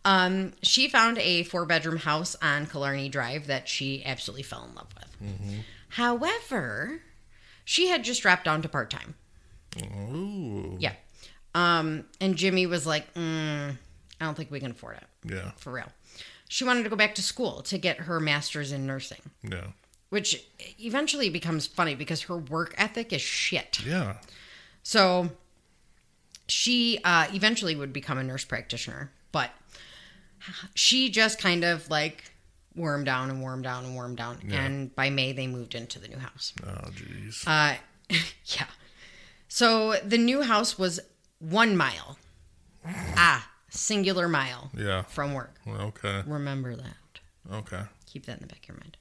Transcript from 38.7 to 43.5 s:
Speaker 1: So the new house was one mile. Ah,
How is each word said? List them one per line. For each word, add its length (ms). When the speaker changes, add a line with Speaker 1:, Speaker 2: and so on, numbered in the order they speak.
Speaker 1:
So 460
the 140
new 240
house 360
was 220
one 360
mile. 400
Ah, 640